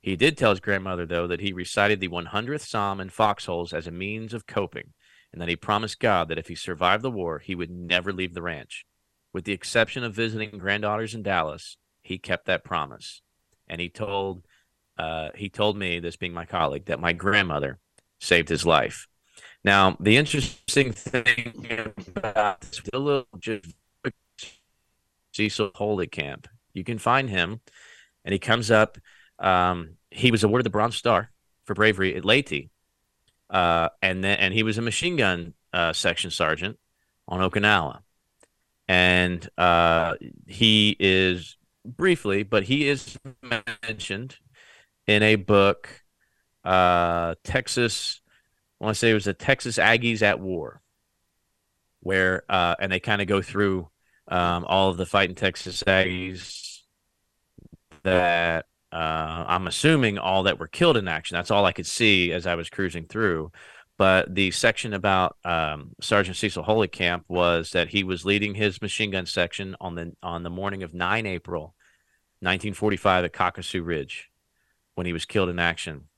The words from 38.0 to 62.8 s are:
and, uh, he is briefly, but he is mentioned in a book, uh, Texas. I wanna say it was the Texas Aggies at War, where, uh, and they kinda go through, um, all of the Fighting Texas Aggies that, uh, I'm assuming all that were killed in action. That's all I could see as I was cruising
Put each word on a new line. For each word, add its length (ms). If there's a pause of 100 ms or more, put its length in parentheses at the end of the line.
and, 600 (100)
uh, 580 (300)
he 540
is 580 (280)
briefly, 580
but 200
he 240
is 300 (640)
mentioned 560 (720)
in 160
a 120
book, 680 (600)
uh, 800
Texas. 800 (580)
I 60
wanna 100
say 160
it 40
was 100
the 80
Texas 440
Aggies 440
at 180
War, 420 (1200)
where, 480
uh, 300
and 120
they 80
kinda 260
go 160
through, 480 (380)
um, 380
all 240
of 80
the 80
Fighting 300
Texas 480
Aggies 1000 (1200)
that, 640 (240)
uh, 560
I'm 200
assuming 500
all 260
that 160
were 80
killed 300
in 100
action. 280
That's 160
all 140
I 60
could 160
see 440
as 140
I 100
was 140
cruising 360